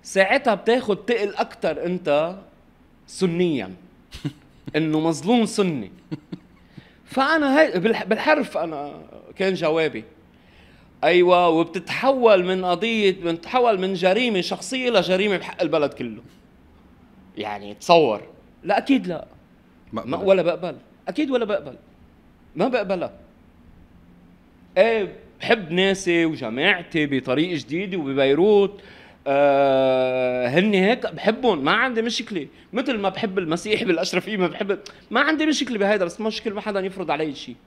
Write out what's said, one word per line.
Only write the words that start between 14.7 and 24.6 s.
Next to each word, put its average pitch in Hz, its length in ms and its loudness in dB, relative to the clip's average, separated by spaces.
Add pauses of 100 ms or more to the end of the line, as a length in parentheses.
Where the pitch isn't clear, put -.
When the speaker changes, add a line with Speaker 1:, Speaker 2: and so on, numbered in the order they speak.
Speaker 1:
لجريمة 185 460 2
بحق - 260 -6
البلد 151 320 0
كله. 113 280 -10 (1120)
يعني 104 380 -10
تصور. 139 480 4 (400)
لا، 196 160 0
أكيد 240 280 0
لا. 170 200 -8 (680)
Speaker 2:
ما 110 120 -8
Speaker 1:
ما، 131 120 -4
Speaker 2:
أقبل. 190 120 -2
Speaker 1:
ولا 190 140 4
بقبل. 165 340 -4 (320)
أكيد 277 220 -4
ولا 247 140 0
بقبل. 170 320 -6 (800)
ما 190 120 0
بقبلها. 190 440 -4 (1600)